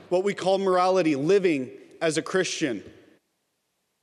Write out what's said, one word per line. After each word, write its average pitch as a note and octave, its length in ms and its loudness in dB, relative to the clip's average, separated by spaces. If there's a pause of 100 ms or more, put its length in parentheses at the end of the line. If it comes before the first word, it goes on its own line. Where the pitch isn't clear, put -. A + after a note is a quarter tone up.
what F#3 160 0
we G3+ 80 0
call F#3+ 240 0
morality, F#3 580 2
living D#3 560 0 (300)
as D#3+ 160 0
a D#3+ 40 -2
Christian. D#3 640 -4 (1200)